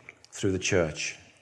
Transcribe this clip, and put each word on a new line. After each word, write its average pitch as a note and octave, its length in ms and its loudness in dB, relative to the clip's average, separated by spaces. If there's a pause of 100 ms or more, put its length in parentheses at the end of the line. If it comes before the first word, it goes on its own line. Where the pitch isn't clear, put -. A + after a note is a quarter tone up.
(320)
through G2 200 0
the F#2 60 0
church. E2+ 600 0 (240)